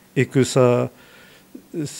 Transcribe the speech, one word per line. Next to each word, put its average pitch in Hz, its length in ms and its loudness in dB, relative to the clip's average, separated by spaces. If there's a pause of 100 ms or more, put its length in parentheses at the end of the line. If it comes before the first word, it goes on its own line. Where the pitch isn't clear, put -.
(160)
et 131 100 0
que 127 200 0
ça, 123 440 2 (1120)